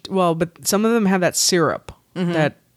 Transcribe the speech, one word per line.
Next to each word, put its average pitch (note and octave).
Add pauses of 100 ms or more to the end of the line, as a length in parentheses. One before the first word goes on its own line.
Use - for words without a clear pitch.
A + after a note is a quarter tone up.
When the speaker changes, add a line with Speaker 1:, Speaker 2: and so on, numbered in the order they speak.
Speaker 1:
well, F3+
but E3
some G#3
of A3+
them A3+
have F#3+
that E3+
syrup - (240)
Speaker 2:
Mm-hmm. F3
Speaker 1:
that D#3 (220)